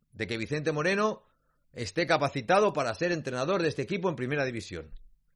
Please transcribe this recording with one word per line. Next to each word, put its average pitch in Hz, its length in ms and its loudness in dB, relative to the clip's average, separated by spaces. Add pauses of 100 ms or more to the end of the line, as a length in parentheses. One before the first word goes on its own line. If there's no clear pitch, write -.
(120)
de 98 160 -6
que 113 100 -2
Vicente 147 360 -2
Moreno 196 500 0 (480)
esté 139 340 -2
capacitado 156 680 4
para 127 220 0
ser 175 180 0
entrenador 147 480 0
de 160 80 2
este 135 140 -2
equipo 185 260 -2
en 139 80 -2
primera 135 260 -2
división. 98 480 -6 (440)